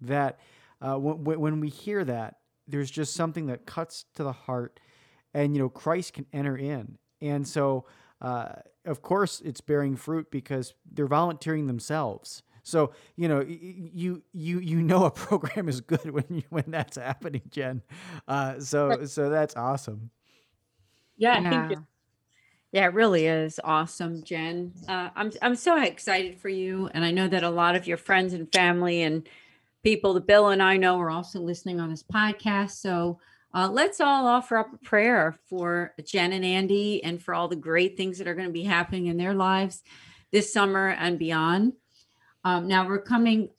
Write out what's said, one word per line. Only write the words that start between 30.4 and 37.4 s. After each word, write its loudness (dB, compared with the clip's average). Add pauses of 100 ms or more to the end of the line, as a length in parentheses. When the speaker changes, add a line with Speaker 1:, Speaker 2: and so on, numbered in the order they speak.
Speaker 3:
and 4
I 6
know 4
are 0
also -6
listening -4
on -4
this -8
podcast. 0
So, -2 (340)
uh, 0
let's 2
all 4
offer 2
up -2
a -18
prayer 4
for -2 (100)
Jen 0
and -2
Andy 2
and -6
for -4
all 0